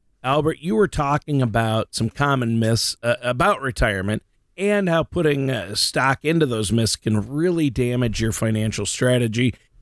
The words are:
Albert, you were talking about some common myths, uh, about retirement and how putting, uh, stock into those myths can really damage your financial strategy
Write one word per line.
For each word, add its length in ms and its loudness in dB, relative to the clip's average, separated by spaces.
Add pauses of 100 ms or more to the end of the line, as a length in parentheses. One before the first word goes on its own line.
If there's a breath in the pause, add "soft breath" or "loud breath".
(220)
Albert, 380 0
you 160 -4
were 140 4
talking 520 0
about 540 0
some 140 -2
common 500 0
myths, 420 0
uh, 200 0
about 400 0
retirement 600 -2 (360)
and 320 0
how 140 2
putting, 460 0
uh, 260 -4
stock 500 0
into 200 4
those 280 0
myths 240 2
can 360 0
really 360 0
damage 500 -2
your 140 0
financial 520 -2
strategy 680 0 (280 soft breath)